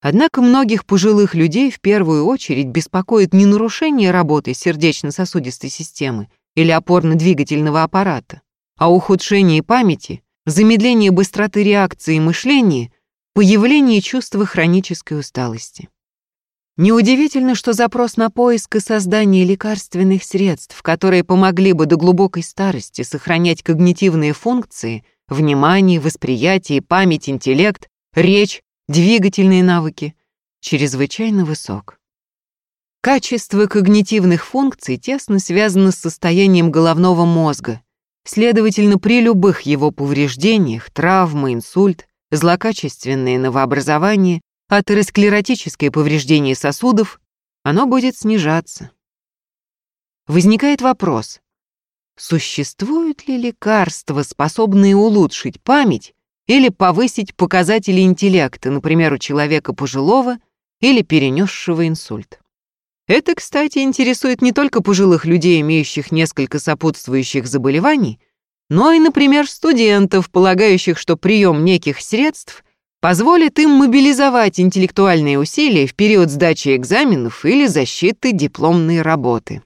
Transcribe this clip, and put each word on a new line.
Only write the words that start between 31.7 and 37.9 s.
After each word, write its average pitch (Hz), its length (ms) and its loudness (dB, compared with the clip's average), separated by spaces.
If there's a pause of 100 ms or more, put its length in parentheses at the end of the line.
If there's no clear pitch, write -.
Качество 240 680 -2
когнитивных 196 800 2
функций 254 540 -6
тесно 247 400 -4
связано 190 540 0
с - 40 -6
состоянием 175 760 0
головного 165 540 2
мозга. 160 560 -2 (460)